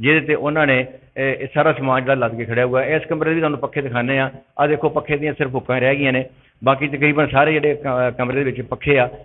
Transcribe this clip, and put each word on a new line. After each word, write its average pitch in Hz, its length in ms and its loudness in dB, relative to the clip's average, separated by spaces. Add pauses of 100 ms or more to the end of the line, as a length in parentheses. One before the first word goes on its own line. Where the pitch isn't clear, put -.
ਜਿਹਦੇ 147 200 2
'ਤੇ 147 140 0
ਉਹਨਾਂ 147 320 0
ਨੇ, 127 200 2 (300)
ਇਹ, 135 180 -2
ਇਹ 135 200 -8
ਸਾਰਾ 151 180 4
ਸਮਾਨ 131 280 0
ਜਿਹੜਾ 131 140 2
ਲੱਦ 117 220 0
ਕੇ 117 80 -6
ਖੜਿਆ 117 220 0
ਹੋਇਆ। 131 300 0
ਇਸ 156 80 -2
ਕਮਰੇ 156 260 -2
ਦੇ 160 40 0
ਵੀ 165 60 0
ਤੁਹਾਨੂੰ 147 180 0
ਪੱਖੇ 139 240 -4
ਦਿਖਾਉਂਦੇ 123 360 -2
ਆ। 135 120 0 (280)
ਆਹ 147 100 4
ਦੇਖੋ 151 200 0
ਪੱਖੇ 147 280 -2
ਦੀਆਂ 147 160 -4
ਸਿਰਫ 135 220 -4
ਹੁੱਕਾਂ 127 260 -2
ਰਹਿ 131 160 2
ਗਈਆਂ 143 160 0
ਨੇ, 127 120 0 (400)
ਬਾਕੀ 135 240 2
ਤਕਰੀਬਨ 147 380 2
ਸਾਰੇ 139 260 4
ਜਿਹੜੇ 147 220 2
ਕ-, 127 440 -2
ਕਮਰੇ 127 200 -2
ਦੇ 143 60 0
ਵਿੱਚ 127 160 -4
ਪੱਖੇ 135 380 0
ਆ, 123 120 2 (140)